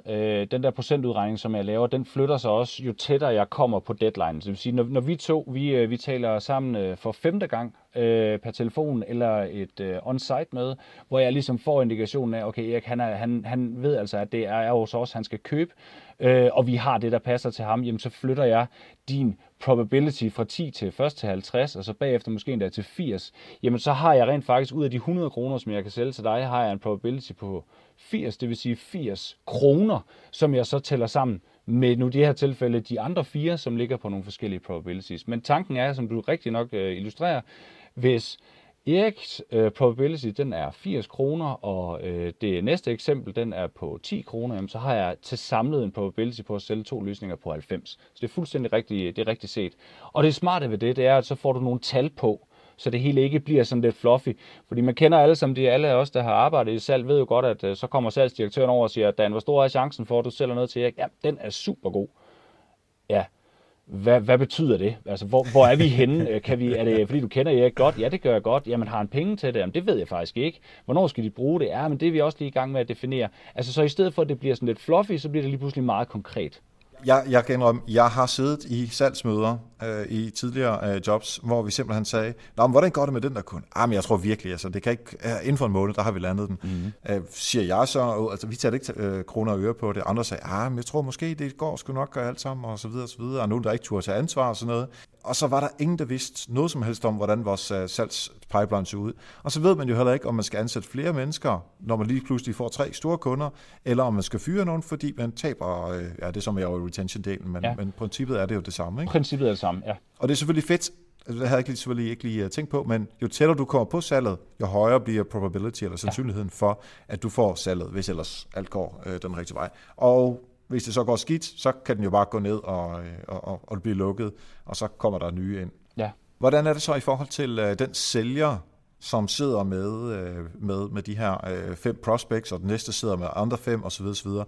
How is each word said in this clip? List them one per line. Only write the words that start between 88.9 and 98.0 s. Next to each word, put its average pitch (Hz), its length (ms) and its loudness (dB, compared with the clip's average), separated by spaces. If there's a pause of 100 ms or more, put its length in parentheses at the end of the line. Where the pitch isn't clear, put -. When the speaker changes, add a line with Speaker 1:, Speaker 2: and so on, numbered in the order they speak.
Speaker 2:
øh, 98 280 -4
kroner 110 280 -4
og 98 80 -2
øre 110 140 0
på 107 200 -4
det." 101 120 -4
Andre 113 180 -2
sagde, - 200 -8
"Ah, 107 280 -4
men 123 60 -4
jeg 120 80 -8
tror 151 160 -4
måske, 160 320 -6
det 143 240 -8
går 156 180 -4
sgu - 180 -10
nok 135 240 -6
og 123 100 -2
alt 123 140 -8
sammen," 131 240 -8
og 110 140 -8
så 110 80 -10
videre, 123 180 -6
og 113 40 -12
så - 80 -20
videre. 127 240 -4
Og 107 80 0
nogen, 117 140 0
der 107 80 2
ikke 117 120 -2
turde 101 220 -2
tage 101 120 0
ansvar 135 320 0
og 110 60 -4
sådan 117 180 -4
noget. 123 140 0 (360)
Og - 120 -4
så 151 120 0
var 135 120 2
der 139 80 0 (120)
ingen, 160 200 0
der 151 60 -2
vidste 127 480 -8
noget 151 180 2
som 131 120 -4
helst 113 220 -2
om, 110 100 2
hvordan 104 300 0
vores, 98 260 -2
øh, 95 180 -2
salgspipeline 104 960 -2